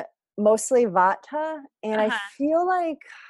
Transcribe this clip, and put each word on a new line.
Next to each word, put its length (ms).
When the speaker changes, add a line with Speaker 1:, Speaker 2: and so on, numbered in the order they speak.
Speaker 1:
mostly 480
vata, 760
and 180
I 60
Speaker 2:
Uh-huh. 120
Speaker 1:
feel 300
like 320